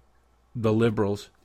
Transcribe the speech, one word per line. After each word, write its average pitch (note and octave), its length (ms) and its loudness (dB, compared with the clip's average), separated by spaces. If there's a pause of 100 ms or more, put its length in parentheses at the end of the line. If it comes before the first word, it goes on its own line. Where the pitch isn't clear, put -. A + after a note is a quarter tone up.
(540)
the A2 180 0
liberals. G#2+ 580 0 (140)